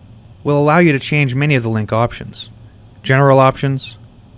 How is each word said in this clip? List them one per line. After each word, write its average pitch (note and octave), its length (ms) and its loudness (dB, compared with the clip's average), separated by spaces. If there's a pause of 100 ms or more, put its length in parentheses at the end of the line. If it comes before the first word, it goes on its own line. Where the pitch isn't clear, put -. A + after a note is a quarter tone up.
(440)
will C#3+ 140 -2
allow D3+ 220 2
you F3 140 4
to C3+ 40 0
change C#3 380 -2
many D3 180 0
of C3 80 2
the A2+ 80 -4
Lync A2 240 -4
options. - 560 -6 (540)
General C3+ 340 4
options, C3+ 600 0 (400)